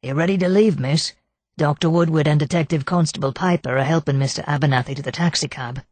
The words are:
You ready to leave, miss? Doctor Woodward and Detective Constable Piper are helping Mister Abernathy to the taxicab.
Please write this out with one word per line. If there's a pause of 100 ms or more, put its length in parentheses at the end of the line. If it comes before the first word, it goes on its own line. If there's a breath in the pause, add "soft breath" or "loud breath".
You
ready
to
leave,
miss? (460)
Doctor
Woodward
and
Detective
Constable
Piper
are
helping
Mister
Abernathy
to
the
taxicab.